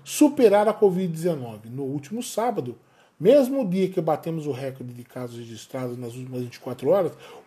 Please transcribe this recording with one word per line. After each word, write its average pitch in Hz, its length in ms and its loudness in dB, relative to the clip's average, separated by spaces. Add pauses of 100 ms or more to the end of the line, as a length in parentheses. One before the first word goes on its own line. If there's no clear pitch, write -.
superar 226 640 4
a 214 60 2
covid 190 340 2
dezenove. 135 640 -6
No 135 140 -8
último 147 400 -8
sábado, 175 520 -4 (440)
mesmo 262 440 4
dia 185 240 0
que 185 120 -2
batemos 160 480 -4
o 139 40 -4
recorde 127 400 -10
de 120 120 -18
casos 120 340 -12
registrados 120 580 -10
nas 120 200 -12
últimas 127 260 -8
vinte 120 140 -10
e - 40 -20
quatro 127 300 -4
horas, 180 220 2 (340)